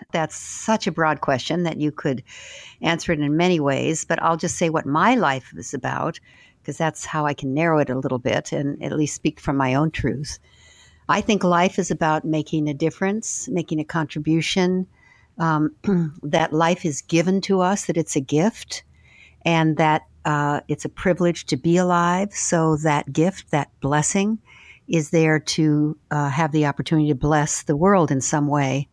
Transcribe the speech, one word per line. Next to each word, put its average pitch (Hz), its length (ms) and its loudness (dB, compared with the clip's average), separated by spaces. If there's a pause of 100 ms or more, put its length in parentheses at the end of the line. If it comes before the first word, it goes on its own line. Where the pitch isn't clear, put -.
(120)
That's 160 220 -2
such - 540 -4
a 170 40 0
broad 156 280 0
question 151 420 0
that 170 140 -2
you 147 160 -2
could 131 320 -4 (560)
answer 165 320 -2
it 151 80 0
in 147 160 0
many 175 240 4
ways, 139 440 0
but - 160 -2
I'll 165 160 2
just 160 220 -4
say 170 120 0
what 156 160 -2
my 170 280 2
life 143 420 0
is - 160 -12
about, 135 460 -4 (460)
'cause 143 120 -8
that's 160 280 -4
how 151 220 -4
I 147 80 -2
can 135 200 -6
narrow 160 240 2
it 139 120 0
a 127 80 -2
little 131 200 -2
bit - 320 -2
and 143 320 -4
at - 140 -4
least 151 180 -2
speak - 240 -4
from 143 180 -4
my 131 180 0
own 156 180 2
truth. 131 480 -6 (680)
I 180 120 2
think 202 240 0
life 180 340 2
is 175 140 -2
about 156 320 0
making 156 440 -2
a 147 60 -2
difference, 190 720 -4
making 165 300 -4
a 151 60 -4
contribution, 165 1040 0 (500)
um, 156 320 0 (140)
<clears throat> 170 400 0
that 160 280 0
life 165 320 2
is 147 180 -4
given 175 400 2
to 190 180 2
us, 185 260 0
that 165 100 -2
it's 160 200 -2
a 147 40 2
gift, - 600 -2 (640)
and 160 320 2
that, 156 320 2 (160)
uh, 147 420 0
it's - 180 -6
a 151 40 -8
privilege 175 580 0
to 151 100 0
be 165 200 2
alive. 180 580 2
So 160 440 2
that 147 340 0
gift, 165 400 -2
that 147 180 -2 (100)
blessing, 196 600 0 (480)
is 160 220 0
there 160 280 4
to, 151 580 2 (140)
uh, 147 180 -2
have 147 220 0
the 151 160 2
opportunity 147 420 0
to 147 60 2
bless 151 480 0
the 147 140 0
world 180 340 4
in 135 100 2
some 143 280 0
way 139 440 0